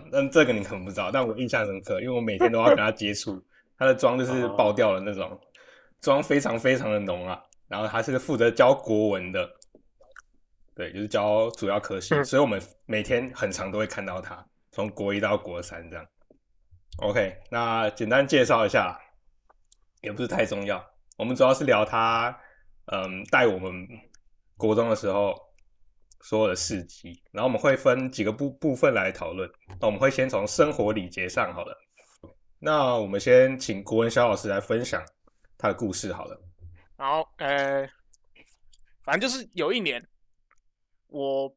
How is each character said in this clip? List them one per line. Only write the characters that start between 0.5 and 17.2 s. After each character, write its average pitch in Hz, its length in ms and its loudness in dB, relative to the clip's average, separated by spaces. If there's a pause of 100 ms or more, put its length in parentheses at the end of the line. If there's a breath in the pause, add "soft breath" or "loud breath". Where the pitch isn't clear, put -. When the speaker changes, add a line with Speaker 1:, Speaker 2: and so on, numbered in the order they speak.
Speaker 1:
你 107 100 -2
可 98 140 -8
能 92 80 -10
不 98 80 -10
知 92 60 -10
道， 95 120 -2
但 127 160 0
我 110 120 -2
印 123 100 -4
象 113 180 0
深 98 160 -6
刻， 95 200 -4
因 120 80 -6
为 127 40 -4
我 123 60 -2
每 110 180 -2
天 - 140 4
都 113 80 2
要 113 60 4
跟 120 100 4
他 107 160 2
接 104 220 -6
触， 98 280 -8 (180)
Speaker 2:
<laughs> - 200 -20
Speaker 1:
他 131 60 0
的 131 100 6
妆 127 240 2
就 127 60 -2
是 127 240 -2
爆 107 240 2
掉 107 180 4
的 95 80 -2
那 101 140 -6
种， 95 180 -8
Speaker 2:
哦。 - 80 -16 (640 soft breath)
Speaker 1:
妆 143 200 4
非 143 200 2
常 113 180 -4
非 131 160 2
常 117 160 -2
的 104 80 0
浓 90 260 -6
啊。 92 160 -8 (280)
然 98 100 -6
后 107 80 -2
他 113 160 -2
是 127 160 -2
负 147 160 -4
责 117 160 4
教 131 240 8
国 107 360 0
文 92 200 -4
的， 92 180 -4 (1300)
对， 85 160 -10
就 92 80 -8
是 107 80 -4
教 107 440 2
主 101 180 -4
要 101 100 0
科 98 180 -6
系， 92 160 -2
Speaker 3:
嗯。 143 120 4
Speaker 1:
所 131 120 0
以 143 40 8
我 143 40 6
们 101 160 -2 (240)
每 107 160 -2
天 123 320 -2
很 104 160 -4
常 95 220 -6
都 107 80 -2
会 107 80 -2
看 101 180 -10
到 92 140 -8
他， - 260 -14 (260)
从 104 180 -4
国 101 240 -2
一 101 80 -2
到 104 160 2
国 87 260 -10
三 85 260 -16
这 82 60 -14
样。 80 100 -14 (920)
OK， 104 360 -2 (160)